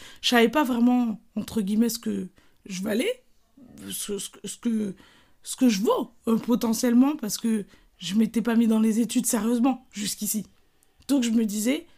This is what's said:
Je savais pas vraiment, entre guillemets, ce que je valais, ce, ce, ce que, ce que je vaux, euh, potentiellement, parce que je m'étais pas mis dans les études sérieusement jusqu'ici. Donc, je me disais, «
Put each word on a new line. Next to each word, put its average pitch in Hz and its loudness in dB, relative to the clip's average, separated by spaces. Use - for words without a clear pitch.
Je - -2
savais 233 4
pas 302 0
vraiment, 240 2
entre 214 -4
guillemets, 214 0
ce 226 -6
que 196 -6
je 185 -10
valais, 262 -4
ce, 196 -8
ce, - -12
ce - -12
que, 214 -4
ce - -12
que 254 4
je 196 2
vaux, 381 0
euh, 226 2
potentiellement, 240 2
parce 220 -6
que 220 -2
je 180 -8
m'étais 220 2
pas 226 -2
mis 233 4
dans 220 2
les 220 2
études 240 0
sérieusement 240 0
jusqu'ici. 208 -6
Donc, 269 2
je 233 0
me 226 2
disais, « 214 -2